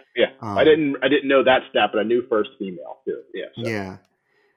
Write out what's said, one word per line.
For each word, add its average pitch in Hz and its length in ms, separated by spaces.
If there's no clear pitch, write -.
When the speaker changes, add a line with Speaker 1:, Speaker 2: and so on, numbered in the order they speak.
Speaker 1:
yeah. 120 140
Speaker 2:
um, 104 160
Speaker 1:
I 123 80
didn't, 151 380
I 135 60
didn't 139 200
know 135 160
that 127 260
stat, 110 220
but 110 80
I - 40
knew 120 240
first 107 300
female 92 460
too. 85 160
Yeah. 95 100
So. 117 120
Speaker 2:
Yeah. 98 280